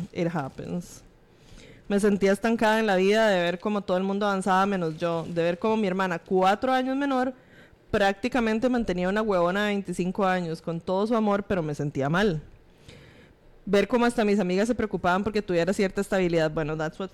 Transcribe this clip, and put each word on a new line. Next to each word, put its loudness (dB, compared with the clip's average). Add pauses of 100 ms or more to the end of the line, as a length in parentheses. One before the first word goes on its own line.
(140)
It -2
happens. -8 (840)
Me 0
sentía 4
estancada 2
en 0
la 2
vida 4
de 2
ver -2
cómo -4
todo -2
el 0
mundo -2
avanzaba 2
menos -2
yo, -2
de -2
ver 0
cómo 0
mi 0
hermana, -2
cuatro 2
años 0
menor, -2 (560)
prácticamente 0
mantenía 0
una 0
huevona 2
de 0
veinticinco -2
años -2
con -8
todo -2
su 0
amor, 2
pero -2
me -4
sentía -4
mal. 0 (1300)
Ver 2
cómo 2
hasta 2
mis 2
amigas 0
se 0
preocupaban -2
porque -2
tuviera 0
cierta 0
estabilidad. 0
Bueno, -4
that's -6
what -8